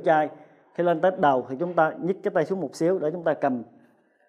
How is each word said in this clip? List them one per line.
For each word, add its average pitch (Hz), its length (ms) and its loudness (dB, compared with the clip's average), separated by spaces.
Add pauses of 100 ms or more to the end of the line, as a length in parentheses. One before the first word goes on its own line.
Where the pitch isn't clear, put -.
chai. 156 240 4 (440)
Khi 175 100 -2
lên 170 180 2
tới 185 180 4
đầu 135 300 2
thì 135 100 -8
chúng 175 160 -4
ta 156 260 2
nhích 185 220 -2
cái 202 120 -2
tay 160 100 2
xuống 156 160 -4
một 139 140 -8
xíu 180 240 2
để 151 120 -2
chúng 175 120 -8
ta 160 180 2
cầm 127 220 0 (640)